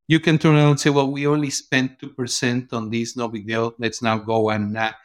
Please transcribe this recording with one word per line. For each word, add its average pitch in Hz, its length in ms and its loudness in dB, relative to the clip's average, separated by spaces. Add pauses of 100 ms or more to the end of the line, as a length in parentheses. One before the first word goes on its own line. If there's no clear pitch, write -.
you 156 120 4
can 156 180 4
turn 156 180 4
around 147 160 6
and 143 80 2
say, 151 120 4
"Well, 139 200 2
we 143 140 -4
only 147 240 0
spent 131 480 -4
two 135 120 -18
percent 123 600 -4
on 110 200 -6
this, 117 240 -4
no 120 140 -4
big 107 180 -10
deal. 113 320 -2
Let's 113 220 -4
now 113 160 -4
go 110 320 -2
and, 107 280 -4
uh, 110 140 -4 (140)